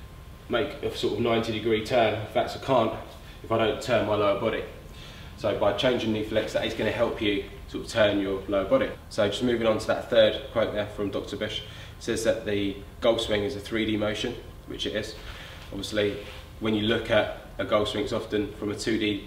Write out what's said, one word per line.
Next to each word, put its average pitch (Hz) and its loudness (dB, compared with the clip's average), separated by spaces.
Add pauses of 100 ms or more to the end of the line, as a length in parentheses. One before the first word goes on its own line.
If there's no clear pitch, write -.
(480)
make 110 0
a 110 -2
sort - 0
of 104 -2
ninety 113 2
degree 107 2
turn. 110 4
In - -4
fact, - 0
I - -10
can't 120 4 (500)
if - -6
I 110 4
don't 110 2
turn 107 4
my 104 2
lower 101 4
body. 113 0 (760)
So 98 0
by 101 4
changing 113 2
knee 107 0
flex, 107 0
that - 0
is 113 -2
gonna 110 0
help 113 0
you 104 2 (240)
sort - -6
of - -10
turn 101 6
your 95 -2
lower 98 2
body. 113 2 (200)
So 104 2
just - -2
moving 117 4
on 107 4
to - -6
that 98 0
third - 6 (120)
quote 104 2
there 104 -2
from 101 -4
Doctor - -4
Bush, 107 -4
it - -12 (340)
says 110 -2
that 110 2
the 101 0 (240)
golf 113 4
swing 104 0
is 101 -2
a 98 -8
three 110 -2
D 107 0
motion, 107 -2 (320)
which - -6
it - -4
is. 107 -4 (560)
Obviously, 101 0 (440)
when 110 2
you 104 2
look 113 2
at - 4 (180)
a - -2
golf 104 2
swing, 104 0
it's 104 -4
often 107 0
from 104 -4
a 98 -2
two 110 0
D 104 0